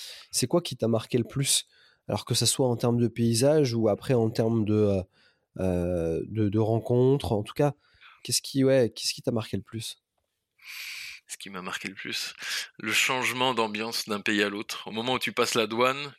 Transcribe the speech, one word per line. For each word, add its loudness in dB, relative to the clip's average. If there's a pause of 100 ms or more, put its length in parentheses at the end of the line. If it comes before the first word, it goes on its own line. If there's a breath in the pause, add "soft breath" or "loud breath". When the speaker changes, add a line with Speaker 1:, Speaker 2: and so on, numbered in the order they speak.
(300 loud breath)
Speaker 1:
c'est -2
quoi 2
qui -8
t'a 0
marqué 0
le 0
plus ? -2 (400 soft breath)
Alors -4
que -2
ça 2
soit 2
en 0
termes 2
de 4
paysage 2
ou 2
après 0
en 4
termes 2
de, 2
euh, 4 (560 soft breath)
euh, 0
de, 0
de 0
rencontres, 2
en 2
tout -14
cas, 0 (480 soft breath)
qu'est-ce -2
qui, -2
ouais, 4
qu'est-ce -6
qui -16
t'a -2
marqué -2
le -6
plus ? -10 (1300 loud breath)
Speaker 2:
Ce -10
qui -16
m'a -10
marqué -8
le -12
plus, -8 (460 loud breath)
le -6
changement 0
d'ambiance -2
d'un -2
pays 0
à 2
l'autre. -8
Au -12
moment -2
où 2
tu -4
passes 0
la 4
douane, -2